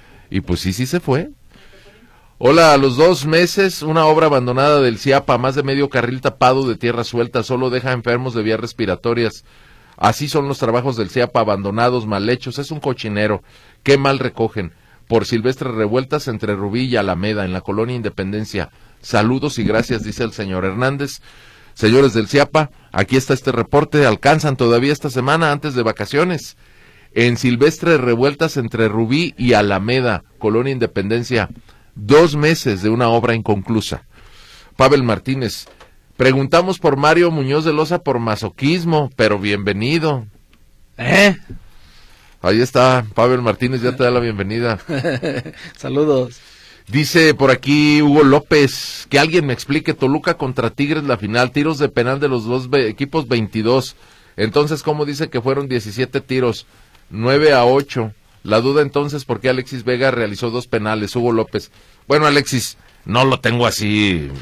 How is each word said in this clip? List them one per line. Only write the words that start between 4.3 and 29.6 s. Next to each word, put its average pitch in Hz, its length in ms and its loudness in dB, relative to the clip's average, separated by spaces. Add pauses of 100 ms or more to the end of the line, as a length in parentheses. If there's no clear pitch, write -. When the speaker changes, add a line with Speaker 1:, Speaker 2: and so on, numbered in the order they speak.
Speaker 1:
del 120 180 2
ciapa, 139 400 2
más 131 160 -2
de 143 80 -2
medio 139 260 0
carril 127 320 -2
tapado 131 460 2
de 117 100 -2
tierra 117 280 -4
suelta, 120 400 -2
solo 127 260 -2
deja 127 220 -2
enfermos 120 420 -2
de 113 80 -2
vías 110 160 0
respiratorias. 113 880 -4 (520)
Así 117 320 0
son 143 200 -2
los 139 100 -6
trabajos 123 380 -2
del 104 140 -4
ciapa, 120 300 0
abandonados, 107 640 -2
mal 104 220 -2
hechos, 127 300 -4
es 143 120 -10
un 151 100 -10
cochinero, 107 640 -4 (400)
qué 139 160 4
mal 139 200 0
recogen. 110 540 -4 (340)
Por 113 200 2
Silvestre 123 440 -2
Revueltas, 120 560 -2
entre 104 300 -4
Rubí 104 300 -4
y 123 100 -2
Alameda, 101 480 -2
en 92 80 -6
la 92 80 -6
colonia 113 340 -4
Independencia. 101 760 -6 (300)
Saludos 123 580 0
y 107 60 -4
gracias, 110 380 -2
dice 107 220 -6
el 107 80 -6
señor 95 320 -6
Hernández. 131 560 -4 (540)
Señores 120 400 4
del 110 140 0
ciapa, 143 420 2 (220)
aquí 98 240 0
está 131 180 0
este 131 180 -4
reporte, 143 540 2
alcanzan 139 500 2
todavía 120 360 2
esta 147 180 -4
semana 143 420 0
antes 143 220 -6
de 123 80 -2
vacaciones. 139 760 -4 (560)
En 120 240 2
Silvestre 147 600 2
Revueltas, 131 600 0
entre 113 320 -2
Rubí 117 500 -2
y 123 140 2
Alameda, 104 720 0 (140)